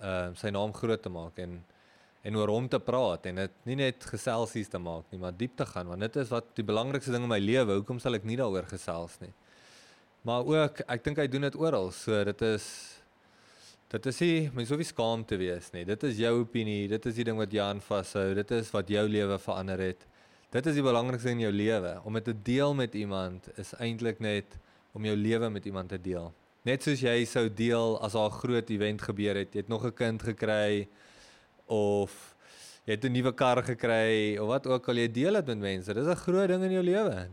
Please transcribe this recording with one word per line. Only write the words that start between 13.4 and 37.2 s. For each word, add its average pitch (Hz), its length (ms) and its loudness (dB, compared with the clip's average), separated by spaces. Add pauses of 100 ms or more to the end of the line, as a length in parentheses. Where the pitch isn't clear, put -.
dit 113 180 -4
is 123 100 -4
nie, 170 180 4 (140)
mens 120 220 -4
hoef 151 80 0
nie 156 80 -6
skaam 113 340 0
te 110 160 -2
wees 90 320 -2
nie, 87 140 -8
dit 104 180 -2
is 127 160 0
jou 117 220 4
opinie, 107 480 0
dit 110 180 0
is 117 80 -2
die 117 140 -2
ding 110 100 -2
wat 104 140 -2
jy 104 100 2
aan 101 160 -2
vashou, 98 460 -2 (100)
dit 101 160 -2
is 113 220 -2
wat 95 160 -2
jou 104 180 4
lewe 104 320 2
verander 95 400 -4
het, 92 280 -4 (440)
dit 131 160 0
is 147 120 2
die 143 40 4
belangrikste 123 520 2
in 117 100 0
jou 104 80 2
lewe, 101 400 2 (100)
om 107 140 -4
dit 107 80 -4
te 117 80 -2 (100)
deel 135 300 2
met 131 240 -2
iemand 95 500 -4 (140)
is - 160 -14
eintlik 117 460 -2
net 104 340 -2 (400)
om 107 80 -4
jou 110 100 2
lewe 113 380 2
met 101 160 -8
iemand 95 240 -6
te 95 80 -4
deel. 87 300 -4 (340)
Net 131 160 0
soos 139 240 0
jy 120 140 4 (100)
sou 120 240 2
deel 113 480 2
as 104 160 -2
daar 107 140 4
'n 113 100 -10
groot 120 320 0
event 104 280 0
gebeur 104 340 0
het, 98 180 -4
jy 101 80 -2
het 98 80 -8
nog 113 160 -2
'n 120 80 -2
kind 113 300 0
gekry, 104 640 2 (800)
of 101 680 2 (500)
jy 110 80 0
het 107 120 0
'n 127 60 2
nuwe 123 220 4
kar 123 300 4
gekry, 110 720 2
of 104 100 -2
wat 127 200 0
ook 127 220 0
al, 123 60 2
jy 117 160 4
deel 139 220 2
dit 202 140 2
met 117 100 -2
mense. 98 360 -2
Dis 127 140 0
'n 175 80 2
groot 185 320 2
ding 185 160 2
in 185 80 2
jou 185 120 2
lewe. 175 500 2